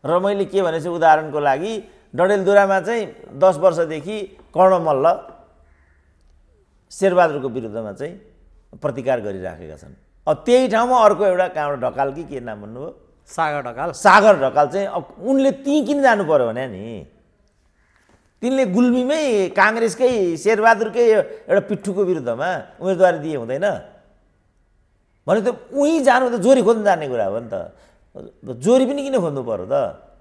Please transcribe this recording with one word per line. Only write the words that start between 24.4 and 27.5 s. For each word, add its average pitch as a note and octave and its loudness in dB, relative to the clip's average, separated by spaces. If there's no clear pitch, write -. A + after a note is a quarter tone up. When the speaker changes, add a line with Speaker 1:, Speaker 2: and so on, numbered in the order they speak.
Speaker 1:
भने G3+ 0
त A3+ -6
उहीँ D4 0
जानु B3+ 4
त A#3 -4
जोरी A#3+ 4
खोज्नु A3 2
जाने E3+ 0
कुरा A#2 -2
हो G2+ -4
नि A#2 -12